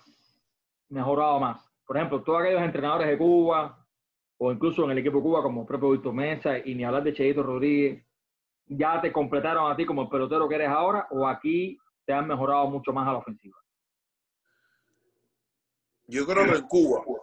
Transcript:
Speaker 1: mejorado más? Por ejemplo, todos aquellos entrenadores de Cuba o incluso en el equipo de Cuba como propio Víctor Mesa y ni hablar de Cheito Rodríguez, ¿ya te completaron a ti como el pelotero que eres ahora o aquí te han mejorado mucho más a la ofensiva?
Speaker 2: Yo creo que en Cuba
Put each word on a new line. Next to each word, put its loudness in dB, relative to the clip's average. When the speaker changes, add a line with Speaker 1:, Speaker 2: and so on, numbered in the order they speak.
Speaker 1:
mejorado 0
más? -4
Por -4
ejemplo, -2
todos 2
aquellos 2
entrenadores -2
de 2
Cuba 2
o 0
incluso 0
en 0
el 0
equipo 0
de 0
Cuba 2
como -4
propio 0
Víctor -2
Mesa -2
y -8
ni -4
hablar -2
de 0
Cheito 2
Rodríguez, 0
¿ya 0
te -2
completaron 0
a -2
ti -2
como -2
el -10
pelotero 0
que -2
eres 0
ahora 0
o 0
aquí -2
te -2
han -2
mejorado 0
mucho -4
más -2
a 0
la -2
ofensiva? -14
Speaker 2:
Yo -4
creo 4
que 4
en -6
Cuba 4